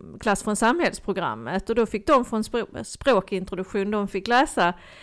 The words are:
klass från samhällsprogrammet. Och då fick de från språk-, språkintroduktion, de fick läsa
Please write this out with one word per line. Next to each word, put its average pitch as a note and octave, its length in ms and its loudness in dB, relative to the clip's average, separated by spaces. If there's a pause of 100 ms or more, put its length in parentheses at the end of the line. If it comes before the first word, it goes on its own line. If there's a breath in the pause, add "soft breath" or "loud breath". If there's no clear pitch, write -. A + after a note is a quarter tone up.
(200)
klass G3 240 0
från G#3+ 120 -2
samhällsprogrammet. G3 1120 -2
Och A3+ 60 0
då A3+ 100 2
fick G#3+ 220 -6
de C4 180 6
från A3 180 -4
språk-, - 400 -6
språkintroduktion, G3 1080 -2
de G#3 160 -2
fick G3 200 -6
läsa A#3+ 460 4 (300 loud breath)